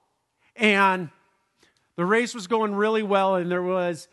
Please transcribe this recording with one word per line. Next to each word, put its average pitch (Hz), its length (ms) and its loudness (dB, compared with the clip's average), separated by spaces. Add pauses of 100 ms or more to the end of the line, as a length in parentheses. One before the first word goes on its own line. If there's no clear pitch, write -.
(540)
and 196 540 2 (880)
the 170 80 -2
race 220 300 0
was 214 120 -12
going 214 280 0
really 220 280 0
well, 196 340 2
and 175 140 -2
there 180 120 -2
was, 180 500 -4